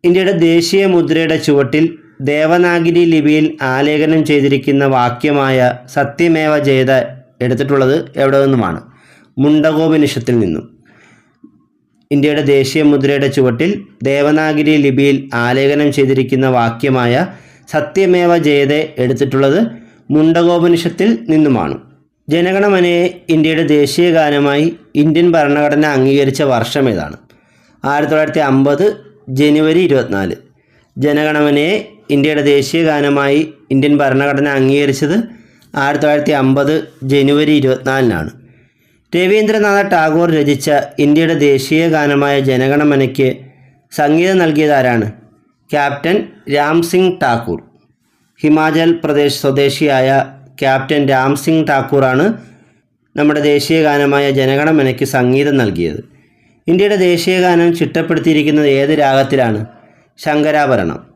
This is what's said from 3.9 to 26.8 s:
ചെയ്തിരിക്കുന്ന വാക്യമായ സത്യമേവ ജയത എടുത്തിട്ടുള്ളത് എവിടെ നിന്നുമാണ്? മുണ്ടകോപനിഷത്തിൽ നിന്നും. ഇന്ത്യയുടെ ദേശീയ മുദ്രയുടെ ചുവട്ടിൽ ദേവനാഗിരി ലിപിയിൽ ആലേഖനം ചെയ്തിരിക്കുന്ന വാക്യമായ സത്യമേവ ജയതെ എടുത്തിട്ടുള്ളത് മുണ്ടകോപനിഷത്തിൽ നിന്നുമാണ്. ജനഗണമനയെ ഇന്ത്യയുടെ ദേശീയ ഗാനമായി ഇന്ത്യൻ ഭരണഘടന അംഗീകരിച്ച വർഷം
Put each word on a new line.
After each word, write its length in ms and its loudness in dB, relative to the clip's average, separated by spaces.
ചെയ്തിരിക്കുന്ന 600 0
വാക്യമായ 880 0
സത്യമേവ 680 0
ജയത 320 0
എടുത്തിട്ടുള്ളത് 760 0
എവിടെ 260 2
നിന്നുമാണ്? 400 0
മുണ്ടകോപനിഷത്തിൽ 1040 0
നിന്നും. 260 -2
ഇന്ത്യയുടെ 300 0
ദേശീയ 420 0
മുദ്രയുടെ 440 2
ചുവട്ടിൽ 560 -2
ദേവനാഗിരി 760 0
ലിപിയിൽ 560 0
ആലേഖനം 580 0
ചെയ്തിരിക്കുന്ന 580 0
വാക്യമായ 800 0
സത്യമേവ 680 0
ജയതെ 600 0
എടുത്തിട്ടുള്ളത് 720 0
മുണ്ടകോപനിഷത്തിൽ 1080 2
നിന്നുമാണ്. 480 0
ജനഗണമനയെ 1000 0
ഇന്ത്യയുടെ 340 0
ദേശീയ 480 2
ഗാനമായി 640 0
ഇന്ത്യൻ 360 2
ഭരണഘടന 540 0
അംഗീകരിച്ച 560 0
വർഷം 480 -2